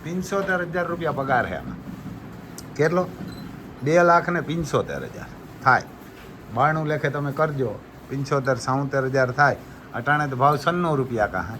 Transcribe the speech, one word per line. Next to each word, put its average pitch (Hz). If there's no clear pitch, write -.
પંચોતેર 185
હજાર 170
રૂપિયા 165
પગાર 135
છે 95
આમાં. -
કેટલો? 175
બે 165
લાખ 170
ને 175
પંચોતેર 127
હજાર -
થાય. 127
બાણું 151
લેખે 151
તમે 143
કરજો, 135
પંચોતેર, 139
સાઉતેર 135
હજાર 131
થાય. 135
અટાણે 143
તો 135
ભાવ 143
સન્નું 170
રૂપિયા 117
કા 92
હે. 110